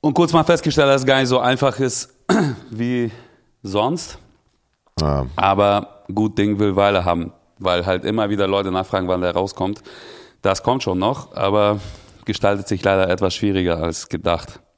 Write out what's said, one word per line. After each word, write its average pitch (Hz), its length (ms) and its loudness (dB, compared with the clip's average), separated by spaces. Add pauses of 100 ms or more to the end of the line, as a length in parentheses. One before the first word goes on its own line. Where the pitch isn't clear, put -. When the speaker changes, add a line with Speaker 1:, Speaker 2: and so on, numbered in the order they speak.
Speaker 1:
Und 151 120 0
kurz 165 180 2
mal 165 140 4
festgestellt, 156 420 2
dass 139 140 4
es 131 60 -4
gar 135 120 4
nicht 131 100 0
so 127 100 2
einfach 127 400 0
ist - 360 -4 (140)
<clears throat> 165 420 0
wie 120 400 -2 (520)
sonst. 107 540 -4 (840)
Speaker 2:
Ja. 71 240 0 (100)
Speaker 1:
Aber 101 680 2 (100)
gut 107 240 0
Ding 104 200 0
will 101 200 2
Weile 101 260 4
haben, 85 300 -2 (260)
weil 90 260 0
halt 92 200 -2
immer 107 240 -2
wieder 101 180 0
Leute 98 240 0
nachfragen, 95 380 -2
wann 90 120 0
der 90 120 -2
rauskommt. 95 480 -4 (600)
Das 98 220 0
kommt 127 200 0
schon 90 160 -2
noch, 113 360 -4
aber 104 440 2 (440)
gestaltet 101 440 -2
sich 95 140 -4
leider 95 280 2
etwas 92 260 0
schwieriger 90 480 0
als 82 240 -6
gedacht - 540 -4 (160)